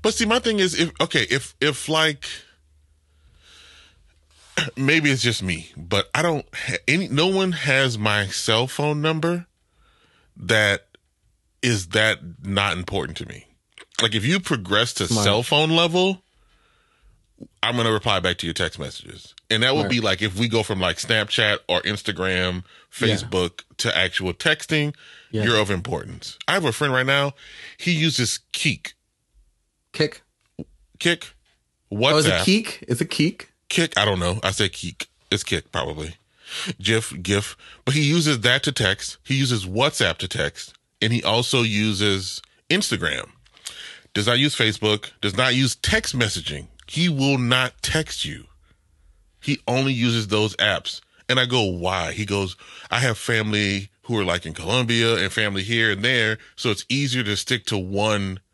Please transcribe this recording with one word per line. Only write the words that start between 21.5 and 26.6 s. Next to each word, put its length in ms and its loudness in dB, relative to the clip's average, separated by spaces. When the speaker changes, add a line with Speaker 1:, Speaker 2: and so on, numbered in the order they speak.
Speaker 1:
or 140 2
Instagram, 840 -2
Speaker 2:
Yeah. 80 2
Speaker 1:
Facebook 540 -2
to 180 -2
actual 380 0
texting, 600 -2
Speaker 2:
Yeah. 140 -2
Speaker 1:
you're 140 4
of 120 2
importance. 760 -6
I 60 0
have 120 0